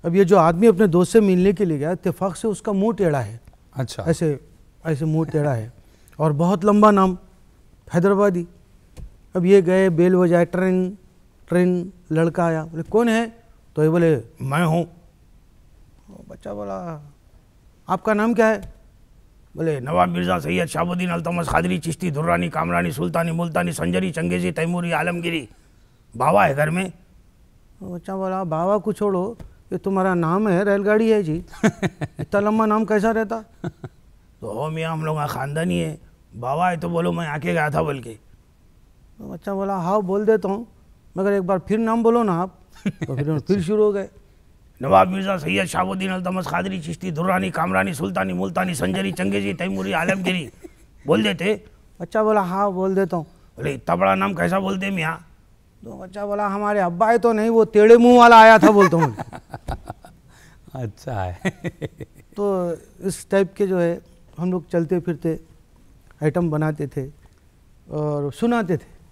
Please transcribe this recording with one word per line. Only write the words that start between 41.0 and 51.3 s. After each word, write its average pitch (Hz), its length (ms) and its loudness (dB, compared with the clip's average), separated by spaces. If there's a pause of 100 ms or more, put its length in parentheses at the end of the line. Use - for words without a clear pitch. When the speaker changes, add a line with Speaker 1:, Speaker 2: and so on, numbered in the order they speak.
Speaker 1:
मगर 196 160 0
एक 196 100 0
बार 185 160 0
फिर 208 200 -2
नाम 226 240 0
बोलो 233 200 4
ना 202 100 0
आप।" 175 260 -4 (280)
तो 147 280 -6
फिर 131 60 -6
उन्होंने 147 200 -2
Speaker 3:
<laughs> - 80 -16
Speaker 1:
फिर 190 140 0
शुरू 214 200 0
हो 208 100 2
गए, 196 160 -6 (720)
"नवाब 190 280 4
मिर्ज़ा 190 280 -4
सैयद 180 300 -2
शाहबुद्दीन 190 440 -4
अल्तमस 185 360 -6
कादरी 185 340 -6
चिश्ती 170 300 -10
दुर्रानी 180 400 -2
कामरानी 185 440 -2
सुल्तानी 185 380 -4
मुल्तानी 180 420 -4
संजरी 190 380 -2
चंगेजी 196 420 -4
तैमूरी 190 380 -6
आलमगीरी।" 180 560 -2 (280)
Speaker 3:
<laughs> - 300 -20
Speaker 1:
बोल 190 160 2
देते। 202 420 -2 (360)